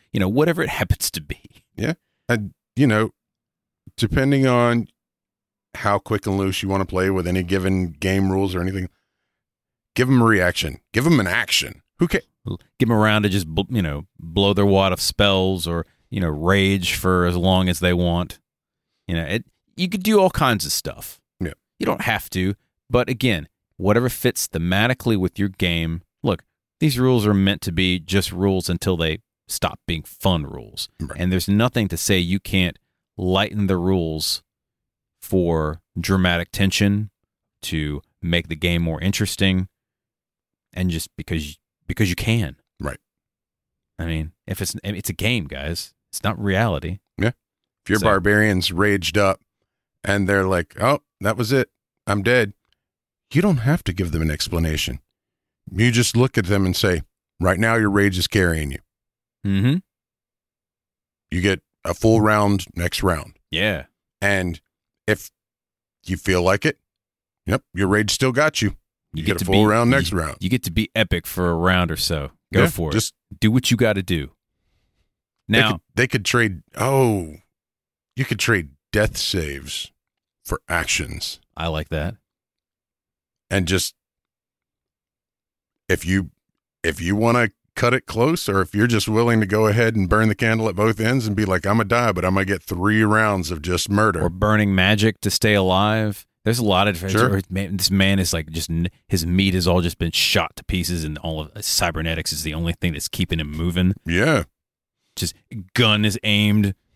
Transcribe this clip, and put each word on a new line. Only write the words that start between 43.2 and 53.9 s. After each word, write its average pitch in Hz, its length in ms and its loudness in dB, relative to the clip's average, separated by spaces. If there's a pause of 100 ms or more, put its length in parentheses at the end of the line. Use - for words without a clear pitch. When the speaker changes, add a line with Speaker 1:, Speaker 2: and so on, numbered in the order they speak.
Speaker 1:
I 85 80 -8
mean, 80 260 -6 (160)
if - 140 -8
it's, - 220 -6
it's 98 260 -8
a 92 40 -6
game, 104 320 -2
guys. 71 480 -8 (180)
It's - 120 -12
not 101 180 -4
reality. 95 580 -2 (180)
Speaker 2:
Yeah. 110 140 0 (540)
If - 40 -6
your 107 100 2
Speaker 1:
So 104 60 0
Speaker 2:
barbarian's 104 640 2
raged 95 460 0
up 98 240 0 (640)
and 98 240 0
they're 98 180 2
like, 92 360 -2
"Oh, 135 200 0 (200)
that 101 160 -2
was 113 140 -2
it. 135 180 2 (380)
I'm 101 160 0
dead." 113 300 2 (800)
You 139 100 2
don't 185 160 2
have 131 260 0
to 90 100 -4